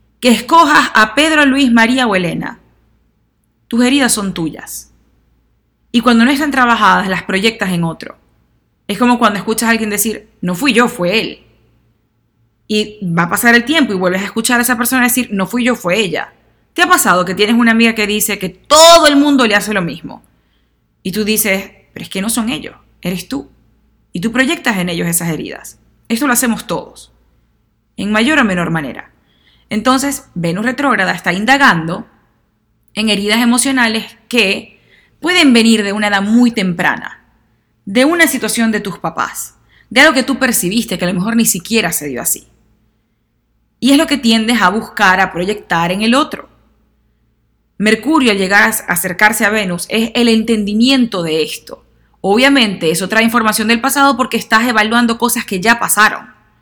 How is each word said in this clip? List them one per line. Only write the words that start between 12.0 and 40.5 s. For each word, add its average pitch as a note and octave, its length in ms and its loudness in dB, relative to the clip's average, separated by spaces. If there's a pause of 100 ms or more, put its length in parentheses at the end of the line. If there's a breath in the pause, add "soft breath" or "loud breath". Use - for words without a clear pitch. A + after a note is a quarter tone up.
Y G#3+ 360 -4
va E3+ 200 0
a F3 60 -2
pasar A#3 260 2
el A#3+ 100 2
tiempo D4 260 0
y F#3+ 60 -4
vuelves F#3 240 -2
a G3+ 40 -6
escuchar A3+ 340 -2
a - 20 0
esa B3 160 -2
persona B3 260 0
decir, A#3+ 280 0
"No G3 140 -2
fui A#3+ 200 -4
yo, B3 100 2
fue A3 240 -2
ella". E3+ 340 -4 (400)
¿Te E4+ 100 0
ha F4 40 0
pasado F#3+ 380 2
que F#3 100 -6
tienes G#3 200 2
una A#3 160 4
amiga A3+ 220 4
que G#3+ 140 -2
dice G#3 320 -2
que - 80 -6
todo D#4+ 600 6
el D4 100 4
mundo C#4+ 280 4
le G#3 100 2
hace G3+ 180 -2
lo G3 80 0
mismo? - 420 -10 (800)
Y F#3+ 100 -6
tú G#3 140 -4
dices, G3+ 440 -2 (240)
"Pero - 100 -14
es - 60 -16
que G3 120 -8
no G#3 80 -4
son A3 180 -4
ellos, - 280 -8 (260)
eres F3 260 -8
tú". - 240 -10 (640)
Y E3 80 -6
tú A3+ 100 -2
proyectas B3+ 460 -2
en F3+ 100 -2
ellos F3 200 -4
esas E3+ 200 -4
heridas. - 520 -10 (280)
Esto A#3 200 -2
lo B3 60 0
hacemos A#3 320 -2
todos, - 460 -10 (840)
en G3+ 140 -4
mayor A#3+ 280 2
o B3 60 2
menor F3+ 260 -2
manera. D3+ 400 -8 (580)
Entonces, C4 640 -2
Venus E3+ 300 -4
retrógrada A#3+ 480 0
está F3 200 -4
indagando G#3 720 0 (840)
en A3 160 -2
heridas G#3 320 0
emocionales A#3+ 760 0 (100)
que A3 520 -2 (400 soft breath)
pueden E4 340 2
venir A3+ 300 4
de G3+ 100 -4
una G#3 140 -2
edad G3+ 140 0
muy A#3 300 4
temprana, F3 720 -4 (640)
de A#3 200 2
una E4 220 2
situación A3+ 440 -2
de G#3 80 -2
tus G3+ 200 -10
papás, - 560 -8 (340 soft breath)
de B3+ 120 2
algo D#4 120 6
que C4 100 0
tú C4 140 -2
percibiste A3 600 -2